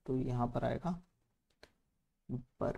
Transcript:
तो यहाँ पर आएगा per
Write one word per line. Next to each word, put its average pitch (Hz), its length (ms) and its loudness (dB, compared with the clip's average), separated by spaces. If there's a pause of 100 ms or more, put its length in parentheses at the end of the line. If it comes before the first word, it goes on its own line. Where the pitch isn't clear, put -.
तो 131 120 2
यहाँ 123 300 2
पर 120 180 0
आएगा 147 340 0 (1600)
per - 180 0